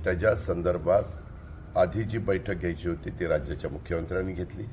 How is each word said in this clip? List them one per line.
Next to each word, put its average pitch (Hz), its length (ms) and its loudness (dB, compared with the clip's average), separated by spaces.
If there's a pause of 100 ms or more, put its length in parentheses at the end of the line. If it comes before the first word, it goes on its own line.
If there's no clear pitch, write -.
त्याच्या 95 320 4
संदर्भात 87 680 2 (720)
आधी 90 260 4
जी 107 140 -2
बैठक 98 360 0
घ्यायची 87 360 -2
होती 80 200 -4
ती - 160 -2
राज्याच्या 78 440 0
मुख्यमंत्र्यांनी 85 640 -2
घेतली 90 400 -6